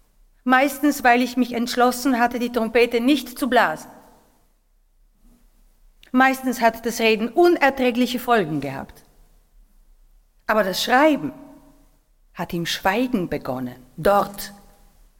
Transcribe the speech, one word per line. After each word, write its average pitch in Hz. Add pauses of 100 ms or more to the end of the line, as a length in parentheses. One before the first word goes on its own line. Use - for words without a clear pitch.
(440)
Meistens, 277
weil 247
ich 247
mich 240
entschlossen 247
hatte, 240
die 240
Trompete 233
nicht 254
zu 262
blasen. 190 (2250)
Meistens 262
hat 233
das 233
Reden 226
unerträgliche 262
Folgen 170
gehabt. 139 (1400)
Aber 214
das 185
Schreiben 254 (1040)
hat 175
im 170
Schweigen 208
begonnen, 127 (180)
dort, 196 (680)